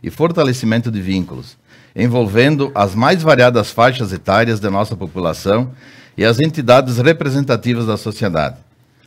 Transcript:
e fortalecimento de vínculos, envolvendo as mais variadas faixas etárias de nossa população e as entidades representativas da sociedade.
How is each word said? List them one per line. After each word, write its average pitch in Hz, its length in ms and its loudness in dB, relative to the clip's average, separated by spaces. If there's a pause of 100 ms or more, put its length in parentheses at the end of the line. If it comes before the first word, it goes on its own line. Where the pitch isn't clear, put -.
e - 100 -8
fortalecimento 123 840 -2
de 104 80 -4
vínculos, 90 580 -6 (360)
envolvendo 123 800 2
as 101 220 0
mais 147 260 2
variadas 123 520 4
faixas 123 400 0
etárias 104 480 0
de 101 100 -4
nossa 101 260 -2
população 92 760 -4 (440)
e 95 80 -2
as 113 140 2
entidades 131 600 2
representativas 131 840 0
da 110 120 -2
sociedade. 87 600 -4 (500)